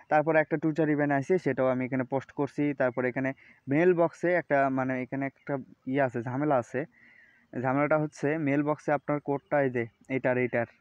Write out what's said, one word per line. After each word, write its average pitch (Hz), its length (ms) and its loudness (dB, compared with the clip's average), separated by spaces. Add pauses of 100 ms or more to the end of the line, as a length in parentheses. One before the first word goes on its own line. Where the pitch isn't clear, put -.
তারপরে 156 320 4
একটা 156 160 0
Twitter 156 320 0
ইভেন্ট 147 240 2
আছে, 143 260 2
সেটাও 131 280 0
আমি 127 180 0
এখানে 127 200 -2
পোস্ট 131 280 -6
করছি। 147 420 -4
তারপরে 127 340 0
এখানে 131 240 -2 (360)
মেইল 170 260 4
বক্সে 170 380 0
একটা, 143 360 2
মানে 131 340 -2
এখানে 135 240 -6
একটা 139 320 -8 (280)
ইয়ে 135 160 0
আছে, 123 200 -2
ঝামেলা 135 340 0
আছে। 123 280 -4 (800)
ঝামেলাটা 143 360 2
হচ্ছে 151 400 -2
মেইল 143 240 0
বক্সে 147 300 -2
আপনার 147 280 -2
কোডটা 143 420 -2
এই 135 80 0
যে 120 160 -2 (220)
এটার, 131 300 0
এটার, 120 280 -2 (140)